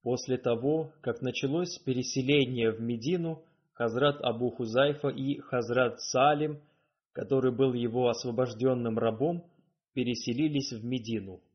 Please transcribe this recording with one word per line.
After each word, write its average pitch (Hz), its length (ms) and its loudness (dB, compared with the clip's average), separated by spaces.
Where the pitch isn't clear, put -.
После 127 360 -2
того, 139 640 0
как 117 200 -4
началось 139 580 -2
переселение 127 920 2
в 113 100 -8
Медину, 156 640 -2
Хазрат 127 480 2
Абу 120 300 0
Хузайфа 135 580 0
и 135 300 -4
Хазрат 120 640 0
Салим, 147 600 2
который 127 400 2
был 127 220 2
его 120 340 0
освобожденным 117 920 0
рабом, 120 480 0
переселились 127 800 0
в 113 140 -10
Медину. 107 560 -6